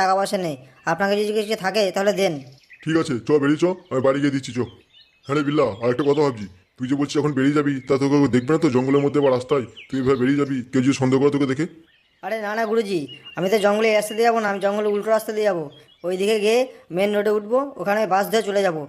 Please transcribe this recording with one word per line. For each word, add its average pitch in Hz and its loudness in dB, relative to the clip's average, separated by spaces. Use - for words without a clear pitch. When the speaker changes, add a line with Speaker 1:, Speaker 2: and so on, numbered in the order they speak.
Speaker 1:
টাকা 190 2
পয়সা 196 -2
নেই। 170 -6
আপনার 165 0
কাছে 208 0
যদি 208 -2
কিছু 214 -2
থাকে 190 0
তাহলে 196 2
দেন। 185 2
Speaker 2:
ঠিক 160 0
আছে, 147 -4
চ - 0
বেরিয়ে 143 2
চ, - 4
আমি 127 -2
বাড়ি 135 2
গিয়ে 139 0
দিচ্ছি, 131 -8
চ। - 2
হ্যাঁ 139 -2
রে 151 2
বিল্লা, 143 2
আর 117 0
একটা 151 -2
কথা 143 2
ভাবছি, 117 -2
তুই 127 -8
যে 139 0
বলছিস 143 -2
এখন 151 0
বেরিয়ে 139 2
যাবি, 143 0
তা 143 0
তোকে 139 2
কেউ 139 4
দেখবে 123 0
না 160 2
তো 160 4
জঙ্গলের 131 2
মধ্যে 143 0
বা 139 4
রাস্তায়? 123 0
তুই 135 -6
এভাবে 131 2
বেরিয়ে 135 2
যাবি, 135 -2
কেউ 131 2
যদি 135 2
সন্দেহ 131 2
করে 143 4
তোকে 139 0
দেখে? 147 -4
Speaker 1:
আরে 202 -6
না 202 -6
না 226 -2
গুরুজি, 208 -2
আমি 175 -2
তো 220 4
জঙ্গলে 208 2
এই 214 4
রাস্তা 208 -2
দিয়ে 233 2
যাবো 226 2
না, 214 -2
আমি 196 -4
জঙ্গলে 208 -2
উল্টো 208 -4
রাস্তা 220 0
দিয়ে 214 0
যাবো। 170 -2
ওইদিকে 190 0
গিয়ে 220 2
মেন 190 0
রোডে 208 0
উঠবো, 214 0
ওখানে 202 -2
বাস 190 2
ধরে 214 2
চলে 196 0
যাবো, 170 0